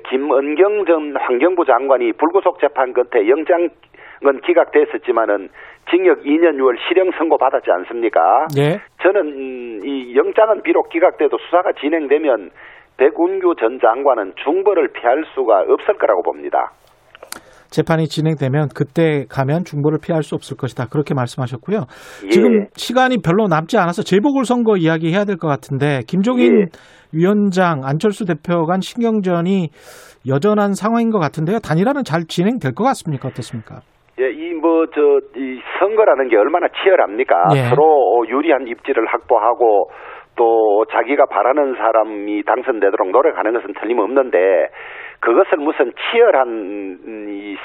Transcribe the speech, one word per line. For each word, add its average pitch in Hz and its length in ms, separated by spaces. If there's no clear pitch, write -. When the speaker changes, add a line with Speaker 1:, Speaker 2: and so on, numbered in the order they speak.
Speaker 1:
김은경 147 760
전 151 300
환경부 147 500
장관이 123 480
불구속 175 460
재판 135 340
끝에 123 340
영장은 160 420
기각됐었지만은 117 1040
징역 175 360
이 143 120
년 165 200
유월 127 200
실형 185 300
선고 160 200
받았지 131 340
않습니까? 104 720
Speaker 2:
예. 147 220
Speaker 1:
저는, 196 180
음, 131 600
이 123 320
영장은 202 480
비록 165 260
기각돼도 160 480
수사가 175 360
진행되면 147 760
백운규 170 580
전 123 240
장관은 117 540
중벌을 175 500
피할 131 300
수가 110 340
없을 180 280
거라고 95 280
봅니다. 71 480
Speaker 2:
재판이 160 360
진행되면 151 680
그때 151 560
가면 143 320
중벌을 151 400
피할 160 200
수 - 120
없을 - 220
것이다. - 340
그렇게 151 240
말씀하셨고요. 127 720
Speaker 1:
예. 95 40
Speaker 2:
지금 208 460
시간이 254 500
별로 196 220
남지 165 320
않아서 175 240
재보궐선거 233 760
이야기 160 360
해야 202 120
될 196 120
것 165 100
같은데 139 600
김종인 240 540
Speaker 1:
예. 190 40
Speaker 2:
위원장, 180 720
안철수 156 420
대표 170 400
간 180 160
신경전이 190 880
여전한 202 460
상황인 226 380
것 214 80
같은데요. 160 400
단일화는 226 440
잘 165 240
진행될 180 480
것 202 80
같습니까? 156 460
어떻습니까? - 500
Speaker 1:
예, 131 100
이 160 240
뭐, 165 400
저, 147 80
이 127 240
선거라는 196 480
게 110 100
얼마나 147 300
치열합니까? 123 680
Speaker 2:
예. 127 140
Speaker 1:
서로 123 580
유리한 135 400
입지를 117 400
확보하고 113 840
또 113 560
자기가 127 340
바라는 131 500
사람이 104 680
당선되도록 107 680
노력하는 113 420
것은 101 260
틀림없는데 117 580
그것을 185 400
무슨 147 320
치열한, 190 560
음, 104 800
이 101 360